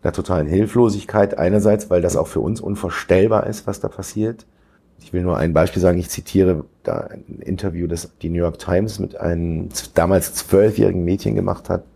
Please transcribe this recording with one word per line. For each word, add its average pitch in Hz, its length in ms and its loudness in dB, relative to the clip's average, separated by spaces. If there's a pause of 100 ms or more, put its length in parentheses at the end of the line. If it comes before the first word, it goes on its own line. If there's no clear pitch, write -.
einer 87 100 0
totalen 87 340 -2
Hilflosigkeit 104 880 2
einerseits, 104 540 2
weil 90 100 4
das 87 160 0
auch 82 100 0
für - 140 -4
uns 113 180 -2
unvorstellbar 98 880 0
ist, - 200 -8
was 98 120 -6
da 101 100 -6
passiert. 107 580 -6 (520)
Ich - 140 -20
will 90 100 -2
nur 90 140 0
ein 85 160 0
Beispiel 85 300 2
sagen, 87 160 4
ich 87 100 -4
zitiere 92 560 2 (200)
da - 160 -4
ein - 400 -16
Interview, 87 460 -6
das 82 260 -6 (100)
die 85 80 -4
New 85 80 -2
York 85 200 -2
Times 101 400 -2
mit - 220 -8
einem 85 500 -2
z-, - 220 -10
damals 87 420 2
zwölfjährigen 98 680 2
Mädchen 98 300 0
gemacht 95 340 -4
hat 92 160 -2 (120)